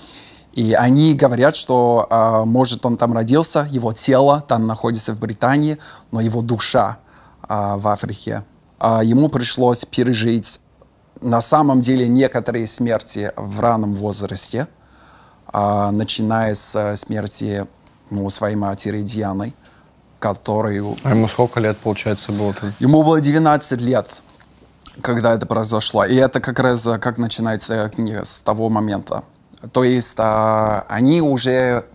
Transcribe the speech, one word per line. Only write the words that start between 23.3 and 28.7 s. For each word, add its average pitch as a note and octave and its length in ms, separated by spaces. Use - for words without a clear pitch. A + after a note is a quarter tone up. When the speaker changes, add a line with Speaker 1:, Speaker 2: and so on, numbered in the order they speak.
Speaker 1:
лет, A#2+ 400
когда A#2 340
это G#2+ 120
произошло. A2 580
И B2+ 120
это C3 240
как B2 180
раз, B2 280
э, A2+ 120
как A#2 200
начинается A2+ 760
книга G#2+ 300
с - 180
того A2 260
момента. G#2+ 540